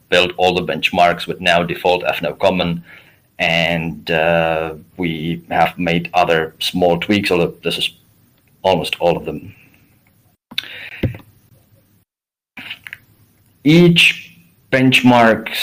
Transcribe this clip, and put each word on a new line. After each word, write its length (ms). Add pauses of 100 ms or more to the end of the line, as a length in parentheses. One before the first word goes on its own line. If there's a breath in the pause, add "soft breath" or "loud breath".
(140)
built 260
all 200
the 120
benchmarks 560
with 120 (120)
now 80 (120)
default 300 (140)
F 60
no 120 (120)
common, 240 (720 loud breath)
and, 720
uh, 640 (260)
we 100 (480)
have 140 (160)
made 160 (160)
other 200 (280)
small 260 (100)
tweaks, 260
although 240 (100)
this 160
is 60 (800)
almost 260 (100)
all 140
of 120
them. 120 (4000 loud breath)
Each 400 (680)
benchmark 920